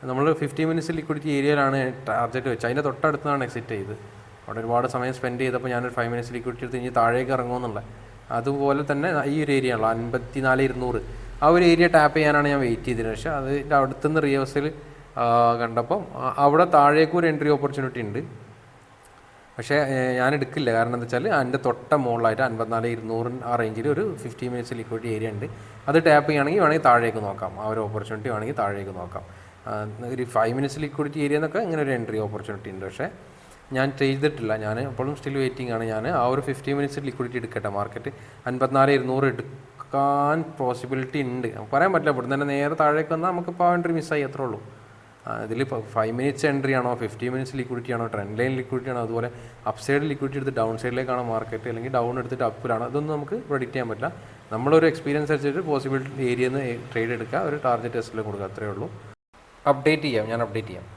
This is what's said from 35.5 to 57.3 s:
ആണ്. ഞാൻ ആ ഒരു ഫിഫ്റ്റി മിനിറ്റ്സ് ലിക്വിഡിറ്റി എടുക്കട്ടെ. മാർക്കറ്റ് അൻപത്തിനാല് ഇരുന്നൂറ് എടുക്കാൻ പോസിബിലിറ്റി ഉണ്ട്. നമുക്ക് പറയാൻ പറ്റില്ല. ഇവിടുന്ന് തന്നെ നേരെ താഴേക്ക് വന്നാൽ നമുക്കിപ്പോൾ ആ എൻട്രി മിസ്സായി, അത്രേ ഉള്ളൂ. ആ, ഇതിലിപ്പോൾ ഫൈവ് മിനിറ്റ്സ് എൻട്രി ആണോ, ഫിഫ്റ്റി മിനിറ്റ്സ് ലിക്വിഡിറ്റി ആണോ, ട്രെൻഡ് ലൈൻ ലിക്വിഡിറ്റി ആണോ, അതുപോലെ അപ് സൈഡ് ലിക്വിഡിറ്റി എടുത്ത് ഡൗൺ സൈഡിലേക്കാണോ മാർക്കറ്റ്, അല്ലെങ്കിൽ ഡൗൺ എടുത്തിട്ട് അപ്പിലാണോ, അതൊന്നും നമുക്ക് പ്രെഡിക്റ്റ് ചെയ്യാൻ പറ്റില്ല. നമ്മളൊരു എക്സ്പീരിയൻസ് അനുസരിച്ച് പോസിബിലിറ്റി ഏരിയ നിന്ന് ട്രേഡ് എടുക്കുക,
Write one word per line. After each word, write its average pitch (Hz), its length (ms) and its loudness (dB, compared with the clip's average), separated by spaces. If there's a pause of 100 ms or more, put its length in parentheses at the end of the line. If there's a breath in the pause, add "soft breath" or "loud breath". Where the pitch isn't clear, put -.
ആണ്. 113 120 -2
ഞാൻ 110 240 -2
ആ 147 180 2
ഒരു 131 160 2
ഫിഫ്റ്റി 139 320 -4
മിനിറ്റ്സ് 139 260 -2
ലിക്വിഡിറ്റി 127 380 -4
എടുക്കട്ടെ. 117 320 -4
മാർക്കറ്റ് 101 420 -6 (360 loud breath)
അൻപത്തിനാല് 135 440 4
ഇരുന്നൂറ് 131 320 2
എടുക്കാൻ 143 1200 0 (160)
പോസിബിലിറ്റി 127 640 -2
ഉണ്ട്. 123 340 -2
നമുക്ക് 107 160 -10
പറയാൻ 175 220 4
പറ്റില്ല. 151 180 4
ഇവിടുന്ന് 127 240 0
തന്നെ 143 120 0
നേരെ 143 320 0
താഴേക്ക് 156 340 4
വന്നാൽ 165 160 0
നമുക്കിപ്പോൾ 175 340 -2
ആ 175 100 6
എൻട്രി 170 180 2
മിസ്സായി, 156 300 0
അത്രേ 135 240 -4
ഉള്ളൂ. 107 180 -6 (640 loud breath)
ആ, 110 160 -4
ഇതിലിപ്പോൾ 117 380 -4
ഫൈവ് 110 300 0
മിനിറ്റ്സ് 135 340 0
എൻട്രി 139 280 2
ആണോ, 123 220 2
ഫിഫ്റ്റി 117 340 -4
മിനിറ്റ്സ് 131 260 -4
ലിക്വിഡിറ്റി 123 360 -6
ആണോ, 117 140 -2
ട്രെൻഡ് 107 340 -6
ലൈൻ 127 120 2
ലിക്വിഡിറ്റി 127 380 -4
ആണോ, 123 120 -2
അതുപോലെ 117 300 -2 (360 loud breath)
അപ് 110 80 -4
സൈഡ് 143 260 0
ലിക്വിഡിറ്റി 139 380 -4
എടുത്ത് 131 180 -4
ഡൗൺ 113 200 0
സൈഡിലേക്കാണോ 123 460 -2
മാർക്കറ്റ്, 113 460 -4
അല്ലെങ്കിൽ 117 220 -6
ഡൗൺ 123 280 0
എടുത്തിട്ട് 127 240 -4
അപ്പിലാണോ, 117 420 -2
അതൊന്നും 147 300 -2
നമുക്ക് 147 200 -6
പ്രെഡിക്റ്റ് 143 400 -4
ചെയ്യാൻ 123 140 -2
പറ്റില്ല. 117 240 -4 (380 loud breath)
നമ്മളൊരു 143 340 6
എക്സ്പീരിയൻസ് 151 460 0
അനുസരിച്ച് 143 280 0
പോസിബിലിറ്റി 135 720 -2
ഏരിയ 123 160 2
നിന്ന് 127 320 -2 (140)
ട്രേഡ് 113 160 0
എടുക്കുക, 117 300 -2